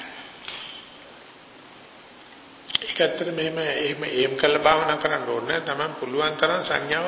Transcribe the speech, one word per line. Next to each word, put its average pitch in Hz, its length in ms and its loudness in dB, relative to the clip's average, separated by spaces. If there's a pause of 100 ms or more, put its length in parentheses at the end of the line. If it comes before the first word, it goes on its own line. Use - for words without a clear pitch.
(2750)
ඒක - 200 -4
ඇත්තට 170 320 2
මෙහෙම, 160 300 -2
එහෙම, 147 440 -2
එහෙම 127 300 2
කරලා 147 280 4
භාවනා 151 340 6
කරන්න 147 300 0
ඕනේ 117 220 -2
නැහැ. 160 140 0
Taman 151 320 -4
පුළුවන් 147 420 0
තරම් 165 280 2
සංඥාව 151 440 0